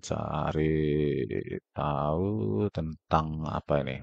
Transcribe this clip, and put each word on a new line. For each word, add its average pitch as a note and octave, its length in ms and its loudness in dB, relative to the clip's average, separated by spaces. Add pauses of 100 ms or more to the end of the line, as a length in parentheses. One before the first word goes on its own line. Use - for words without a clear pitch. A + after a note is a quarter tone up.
cari D#2 680 0 (1000)
tahu D2 520 0 (500)
tentang D#2+ 500 0 (220)
apa D2+ 340 0
ini? C2 200 -4